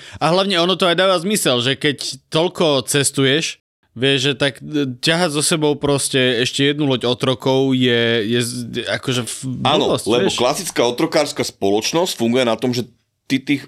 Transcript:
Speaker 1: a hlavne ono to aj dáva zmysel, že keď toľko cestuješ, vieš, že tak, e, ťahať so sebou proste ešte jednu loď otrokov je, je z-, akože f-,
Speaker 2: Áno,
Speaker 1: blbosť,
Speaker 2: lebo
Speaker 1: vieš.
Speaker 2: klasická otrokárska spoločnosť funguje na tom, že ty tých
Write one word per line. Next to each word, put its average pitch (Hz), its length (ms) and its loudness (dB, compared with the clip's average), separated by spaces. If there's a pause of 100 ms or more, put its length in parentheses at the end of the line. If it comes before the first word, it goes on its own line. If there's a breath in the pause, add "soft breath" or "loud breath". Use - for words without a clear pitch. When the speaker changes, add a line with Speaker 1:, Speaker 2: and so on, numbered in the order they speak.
(140 loud breath)
Speaker 1:
a - 140 -4
hlavne 190 280 2
ono 175 180 2
to 185 120 0
aj 170 80 2
dáva 185 240 2
zmysel, 160 400 0
že 123 160 0
keď 143 240 -2 (300)
toľko 160 580 0
cestuješ, 139 720 0 (320)
vieš, 139 320 0
že 143 120 0
tak, 139 260 -2
e, 147 340 -2
ťahať 165 380 0
so 147 100 -2
sebou 151 320 0
proste 143 400 0 (240)
ešte 127 260 0
jednu 147 220 0
loď 123 240 0
otrokov 131 600 0
je, 123 280 2 (240)
je 117 160 0
z-, 120 140 -4 (320)
akože 120 380 -2
f-, 131 260 -10 (120)
Speaker 2:
Áno, 143 280 2
Speaker 1:
blbosť, 147 160 -2
Speaker 2:
lebo 120 220 2
Speaker 1:
vieš. - 80 -2
Speaker 2:
klasická 139 480 0
otrokárska 143 580 0
spoločnosť 113 720 -2
funguje 120 300 2
na 117 100 2
tom, 123 160 -2
že 120 160 -2 (380)
ty 135 180 -2
tých 139 260 -4